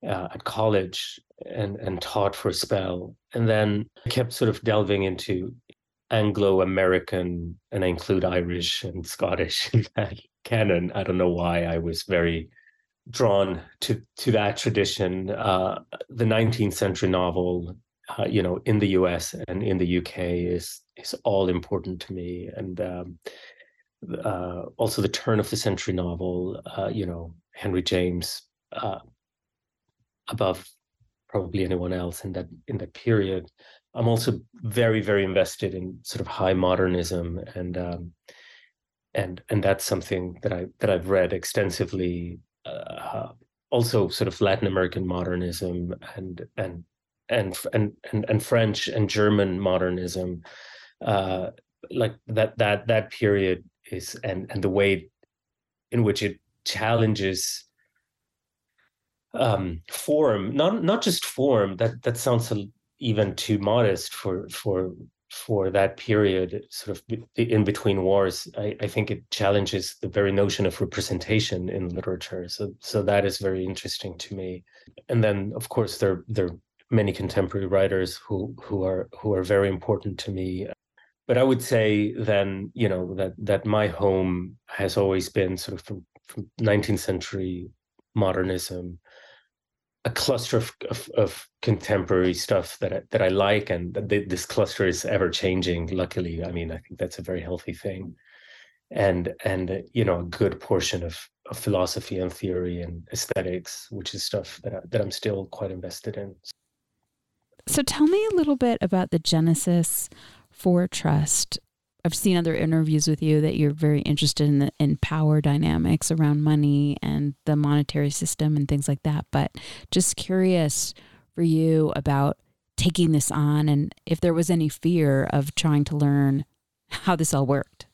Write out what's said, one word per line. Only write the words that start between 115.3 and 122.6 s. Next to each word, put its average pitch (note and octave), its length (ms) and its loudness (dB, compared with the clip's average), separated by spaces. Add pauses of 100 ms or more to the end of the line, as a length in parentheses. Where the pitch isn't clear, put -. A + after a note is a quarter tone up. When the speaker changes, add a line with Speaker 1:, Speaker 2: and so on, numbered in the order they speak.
Speaker 2:
dynamics D#3 720 2
around D3+ 320 4
money D3 600 4
and C#3+ 320 0 (100)
the D3+ 120 2
monetary D3 540 2
system D3+ 460 0
and C#3+ 100 2
things C#3+ 220 0
like C#3+ 140 0
that. D3 280 0
But - 260 0 (340)
just - 260 2
curious F#3 800 2 (400)
for E3+ 80 0
you D#3+ 540 4
about C#3+ 420 2 (380)